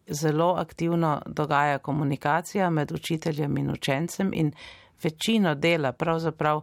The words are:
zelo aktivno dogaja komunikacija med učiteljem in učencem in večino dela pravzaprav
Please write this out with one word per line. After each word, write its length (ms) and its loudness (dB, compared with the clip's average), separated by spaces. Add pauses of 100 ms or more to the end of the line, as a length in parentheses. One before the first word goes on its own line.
zelo 500 2
aktivno 680 0
dogaja 540 0
komunikacija 920 0
med 220 0
učiteljem 680 -2
in 140 -2
učencem 600 -2
in 200 0 (480)
večino 560 0
dela 360 2
pravzaprav 720 0